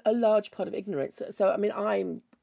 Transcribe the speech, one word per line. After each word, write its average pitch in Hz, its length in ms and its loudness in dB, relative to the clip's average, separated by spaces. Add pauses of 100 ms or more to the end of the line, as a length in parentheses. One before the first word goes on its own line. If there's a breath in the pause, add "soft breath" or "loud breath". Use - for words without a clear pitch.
a 220 80 4
large 214 380 2
part - 180 -6
of - 40 -10
ignorance. 170 480 -4 (100)
So, 196 180 2
I - 80 2
mean, 202 180 0
I'm, 196 460 -2 (220)